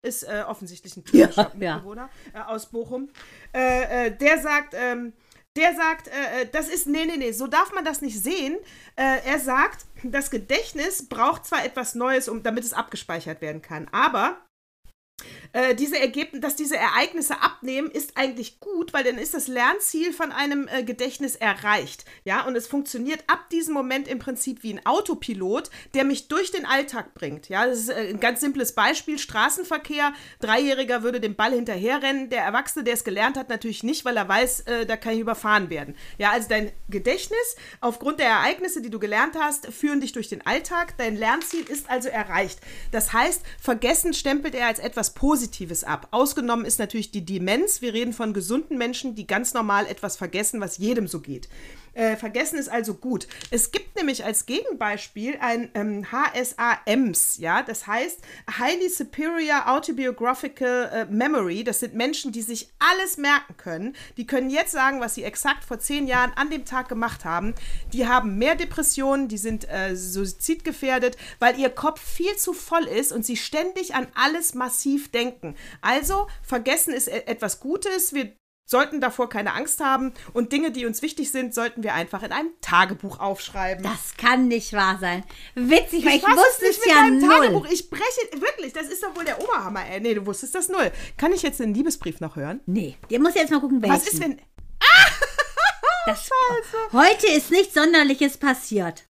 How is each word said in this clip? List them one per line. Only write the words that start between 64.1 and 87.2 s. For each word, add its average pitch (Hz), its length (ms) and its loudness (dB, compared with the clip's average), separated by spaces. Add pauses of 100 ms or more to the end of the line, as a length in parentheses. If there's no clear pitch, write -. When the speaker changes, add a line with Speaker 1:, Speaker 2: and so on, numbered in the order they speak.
Speaker 1:
Die 233 80 -8
können 262 240 0
jetzt 302 220 0
sagen, 269 280 0
was 233 140 -4
sie - 100 -8
exakt - 400 -2
vor 233 160 -6
zehn 285 260 -2
Jahren 247 300 2
an 285 140 0
dem 302 160 -6
Tag 254 220 -4
gemacht 226 360 -4
haben. 175 300 -2 (380)
Die 233 140 2
haben 226 320 4
mehr 277 160 4
Depressionen, 277 720 0
die 214 100 -6
sind, 214 300 -4
äh, 190 280 -4 (460)
suizidgefährdet, 262 760 0 (220)
weil 247 200 4
ihr 262 120 4
Kopf 302 300 -2
viel 381 360 -2
zu - 160 -2
voll 330 320 0
ist 254 280 0
und 226 120 -4
sie 240 120 -2
ständig 359 580 -4
an 269 200 0
alles 311 400 0
massiv 269 560 -2
denken. 240 460 -4 (240)
Also, 269 480 2 (140)
Vergessen 262 520 0
ist 269 140 -2
e-, - 180 -6
etwas 220 340 -4
Gutes. 381 540 -2
Wir 254 180 -4 (380)
sollten 269 300 2
davor 240 300 0
keine 208 240 -2
Angst - 260 -2
haben 262 320 2 (220)
und 240 180 0
Dinge, 294 180 2
die 240 140 -6
uns 226 160 -2
wichtig 302 320 -4
sind, 254 220 -4
sollten 233 280 -4
wir 208 120 -2
einfach 170 280 -4
in 214 100 -8
einem 302 180 -2 (100)
Tagebuch 185 580 2
aufschreiben. 190 640 -4
Speaker 2:
Das - 360 -6
kann 254 280 6
nicht 233 280 0
wahr 190 260 2
sein. 180 240 -2 (300)
Witzig, 262 500 4
weil 285 120 8
ich - 60 4
Speaker 1:
fass 427 140 8
Speaker 2:
wusste 392 300 6
Speaker 1:
nicht 415 120 4
Speaker 2:
es 453 60 0
Speaker 1:
mit 339 100 8
Speaker 2:
ja 294 80 12
Speaker 1:
deinem 262 160 8
Speaker 2:
null. 285 120 8